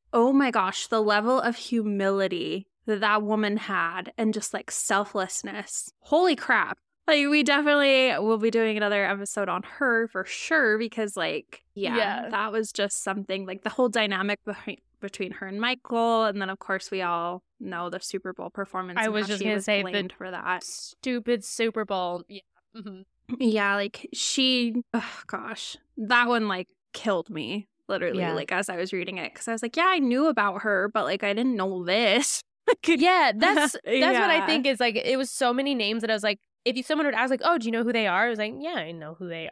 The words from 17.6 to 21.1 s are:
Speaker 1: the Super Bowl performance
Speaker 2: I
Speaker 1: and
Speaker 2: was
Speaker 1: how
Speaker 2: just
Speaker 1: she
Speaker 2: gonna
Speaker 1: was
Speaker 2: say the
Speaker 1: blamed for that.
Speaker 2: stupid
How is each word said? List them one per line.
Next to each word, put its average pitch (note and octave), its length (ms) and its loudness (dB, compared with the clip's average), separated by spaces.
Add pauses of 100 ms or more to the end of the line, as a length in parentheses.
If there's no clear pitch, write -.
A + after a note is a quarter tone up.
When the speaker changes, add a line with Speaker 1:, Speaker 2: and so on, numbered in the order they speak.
Speaker 1:
the F3+ 100 -6
Super F#3 340 -8
Bowl - 160 -12
performance F#3 500 -6
Speaker 2:
I A3 60 2
Speaker 1:
and A3 80 0
Speaker 2:
was G#3+ 100 2
Speaker 1:
how G3 40 -2
Speaker 2:
just G#3 120 -2
Speaker 1:
she G3 60 -2
Speaker 2:
gonna G#3+ 100 2
Speaker 1:
was G3 100 -2
Speaker 2:
say G#3 140 2
the F#3 100 -4
Speaker 1:
blamed F#3 240 -2
for F#3 180 -12
that. F3+ 320 -4
Speaker 2:
stupid A#3+ 800 -2